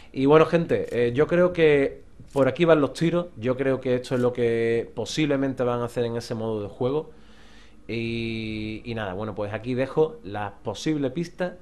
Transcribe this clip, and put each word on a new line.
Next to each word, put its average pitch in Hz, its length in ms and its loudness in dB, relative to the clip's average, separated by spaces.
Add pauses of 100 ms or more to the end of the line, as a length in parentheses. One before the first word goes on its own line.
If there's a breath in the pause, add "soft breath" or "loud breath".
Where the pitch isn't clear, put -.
(120)
Y 135 140 0
bueno, 156 200 8
gente, 131 600 0
eh, 120 60 0
yo 147 140 2
creo 175 260 2
que 147 500 4 (300)
por 135 160 4
aquí 170 160 0
van 160 160 6
los 135 120 0
tiros. 170 340 0 (100)
Yo 120 180 -2
creo 131 240 0
que 127 160 0
esto 123 200 -4
es 123 60 0
lo 123 120 2
que 117 600 0
posiblemente 135 680 -2
van 120 180 0
a 120 40 -2
hacer 120 180 -4
en 117 140 -4
ese 117 180 -6
modo 110 260 -4
de 101 60 -6
juego. 135 440 -4 (760 loud breath)
Y, 110 1000 -6
y 117 100 -8
nada, 104 180 -6
bueno, 107 220 -6
pues 104 180 -6
aquí 113 200 -6
dejo 135 500 0
la 101 400 -8
posible 139 480 -4
pista 170 500 -8